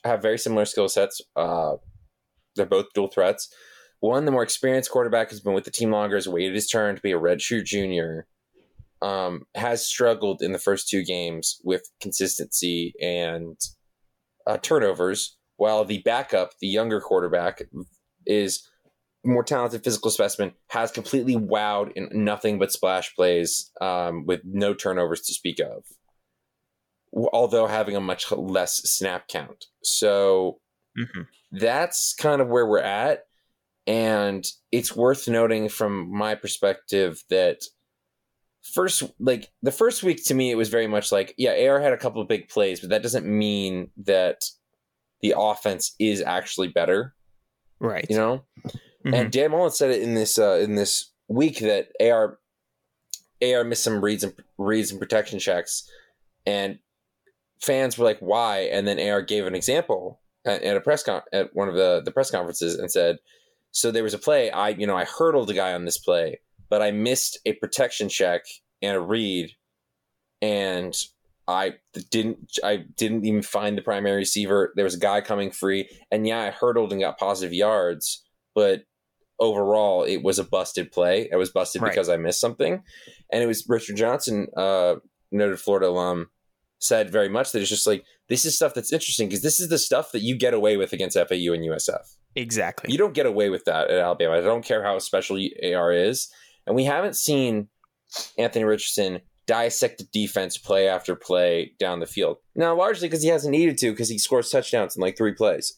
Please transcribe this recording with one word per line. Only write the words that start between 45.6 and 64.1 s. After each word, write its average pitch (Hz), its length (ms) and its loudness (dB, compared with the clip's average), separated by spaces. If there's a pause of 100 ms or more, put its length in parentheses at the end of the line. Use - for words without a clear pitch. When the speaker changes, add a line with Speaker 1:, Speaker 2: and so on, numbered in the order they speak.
Speaker 1:
is 104 220 2
actually 92 480 -4
better. 90 440 0 (680)
Speaker 2:
Right. 104 280 -4
Speaker 1:
You 107 60 0
know? 117 300 0 (600)
Speaker 2:
Mm-hmm. 135 80 0
Speaker 1:
And 113 180 2
Dan 143 200 2
Mullen 165 200 2
said 135 200 2
it 110 100 2
in 113 140 -2
this, 110 240 2
uh, 98 200 6
in 104 160 2
this - 360 0 (160)
week 135 320 0
that 107 300 0 (100)
A 113 100 6
R, 113 300 4 (1040)
A 123 120 4
R 120 100 4
missed 117 200 -2
some 107 200 0
reads 104 200 0
and, 95 100 -4 (240)
reads 101 340 0
and 98 80 -12
protection 107 400 -2
checks, - 500 -4 (560)
and 101 340 -2 (800)
fans 131 360 0
were 120 80 4
like, 107 140 2
"Why?" 104 420 0 (100)
And 101 160 -2
then 98 120 0
A 98 120 -2
R 101 100 2
gave 104 240 -2
an 92 100 -4
example 98 640 -2 (240)
at, 101 180 -2
at 101 140 0
a 95 40 -2
press 147 220 0
con-, 98 180 -4 (120)
at 98 220 -2
one 98 120 0
of 87 80 -4
the, 90 280 4
the - 80 -6
press 135 200 0
conferences 85 460 -2
and 87 140 -4
said, 85 260 2 (540)
So - 200 -2
there 113 120 0
was 104 100 -2